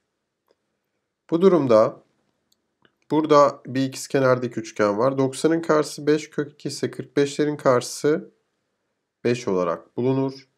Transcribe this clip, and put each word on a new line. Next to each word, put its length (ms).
Bu 120
durumda 640
burada 540
bir 180
ikizkenardaki 760
üçgen 380
var. 200
Doksanın 440
karşısı 460
beş 220
kök 220
iki 160
ise 240
kırk 260
beşlerin 400
karşısı 720
beş 240
olarak 500
bulunur. 500